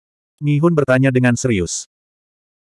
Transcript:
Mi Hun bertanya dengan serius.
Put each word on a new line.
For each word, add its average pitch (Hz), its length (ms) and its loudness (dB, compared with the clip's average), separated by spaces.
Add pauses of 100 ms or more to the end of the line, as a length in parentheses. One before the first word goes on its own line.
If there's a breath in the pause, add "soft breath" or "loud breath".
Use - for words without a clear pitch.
(440)
Mi 147 160 0
Hun 170 160 2
bertanya 131 320 2
dengan 123 320 0
serius. 98 480 -4 (840)